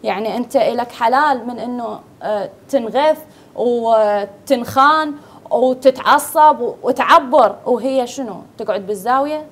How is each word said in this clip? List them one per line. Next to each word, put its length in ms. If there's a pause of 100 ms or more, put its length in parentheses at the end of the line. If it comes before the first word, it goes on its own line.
يعني 320
أنت 200
إلك 360
حلال 540
من 120
إنه، 420 (220)
آه، 280 (180)
تنغث 500 (360)
وتنخان 1600 (360)
وتتعصب 1080
و-، 220
وتعبر، 720 (100)
وهي 400
شنو؟ 360 (160)
تقعد 280
بالزاوية؟ 640